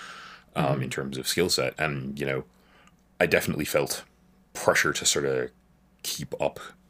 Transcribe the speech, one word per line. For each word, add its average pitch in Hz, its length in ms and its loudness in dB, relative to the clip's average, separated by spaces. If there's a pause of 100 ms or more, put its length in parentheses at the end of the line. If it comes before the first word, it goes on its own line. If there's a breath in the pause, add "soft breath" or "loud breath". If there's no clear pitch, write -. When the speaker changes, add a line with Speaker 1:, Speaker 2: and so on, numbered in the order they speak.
(560 loud breath)
Speaker 1:
um, 80 100 4
Speaker 2:
Mm-hmm. 69 160 2
Speaker 1:
in 64 80 -4
terms 67 280 -6
of 64 100 -6
skill 87 200 2
set. 65 300 0
And, 69 400 -2
you 71 80 -2
know, 67 180 -2 (760 soft breath)
I 90 80 4
definitely 82 380 2
felt - 400 0 (500)
pressure - 380 4
to - 120 -2
sort 73 200 2
of 64 260 0 (520)
keep - 380 -8
up - 200 0 (300)